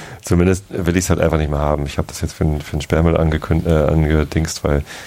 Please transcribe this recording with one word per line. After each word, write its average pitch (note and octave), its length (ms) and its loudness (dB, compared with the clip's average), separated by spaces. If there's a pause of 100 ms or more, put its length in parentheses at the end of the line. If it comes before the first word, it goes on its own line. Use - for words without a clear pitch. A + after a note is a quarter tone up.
(220)
Zumindest F2+ 480 2
will F2 280 -2
ich's F#2 120 0
halt E2 100 2
einfach D#2+ 180 2
nicht D2+ 120 0
mehr D2 100 -2
haben. D2 260 0
Ich C#2+ 120 -6
hab E2+ 100 -4
das - 140 -10
jetzt E2 120 -6
für - 100 -4
'n, D2+ 180 0
für - 140 -10
'n D2+ 60 -2
Sperrmüll E2 360 2
angekün-, D#2+ 480 0
äh, D#2 240 2
angedingst, D#2 760 0
weil C#2+ 200 0 (220)